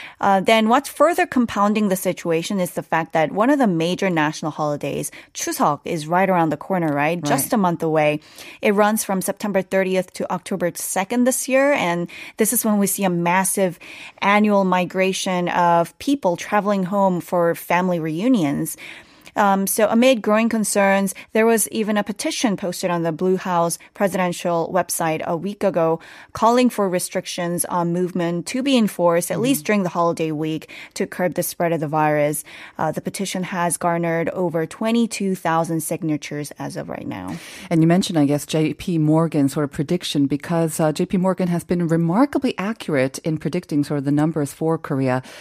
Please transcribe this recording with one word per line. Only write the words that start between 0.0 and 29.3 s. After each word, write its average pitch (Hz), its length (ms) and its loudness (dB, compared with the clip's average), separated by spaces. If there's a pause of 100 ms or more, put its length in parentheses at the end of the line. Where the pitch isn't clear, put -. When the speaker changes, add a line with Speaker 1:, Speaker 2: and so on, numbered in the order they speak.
Speaker 1:
Uh, 196 200 4
then 220 280 4
what's 269 200 2
further 339 380 2
compounding 214 640 2
the 185 120 0
situation 170 580 -2
is 180 140 -2
the 170 100 -6
fact 160 300 -2
that 160 180 2
one 220 200 2
of 294 100 4
the 226 100 4
major 175 400 0
national 156 400 0
holidays, 147 640 -4 (200)
Chuseok, 202 520 0
is 156 240 -6
right 185 200 2
around 170 220 2
the - 80 -2
corner, 170 320 -2
right? 151 320 0
Speaker 2:
Right. - 20 -2
Speaker 1:
Just 254 280 0
a 226 80 2
month 175 240 0
away. 151 340 2 (440)
It 214 120 2
runs 208 300 2
from 190 180 -2
September 196 400 -2
thirtieth 185 520 0
to - 180 -6
October 175 420 -4
second 214 480 -2
this 254 240 2
year. 269 240 2
And 175 400 0 (280)
this 214 140 2
is 240 120 0
when 208 140 2
we 202 100 2
see 202 160 -2
a 180 80 2
massive 175 640 0 (400)
annual 208 460 4
migration 180 840 0
of 170 500 2
people 196 380 0
traveling 202 480 0
home 190 360 2
for 170 340 0
family 180 460 0
reunions. 160 760 0 (600)
Um, 196 320 2
so 220 180 2
amid 240 340 4
growing 220 280 2
concerns, 196 640 2 (160)
there 226 160 2
was 226 220 2
even 214 280 -2
a 208 60 2
petition 220 540 -2
posted 180 340 -4
on 170 140 0
the 170 80 0
Blue 185 240 0
House 170 420 0 (160)
presidential 180 800 0
website 170 500 -2
a 175 120 -2
week 190 260 -8
ago 165 380 0 (320)
calling 240 360 4
for 202 200 -2
restrictions 180 800 -4
on 175 260 0
movement 175 540 -2
to 254 180 -4
be 269 120 2
enforced, 175 540 2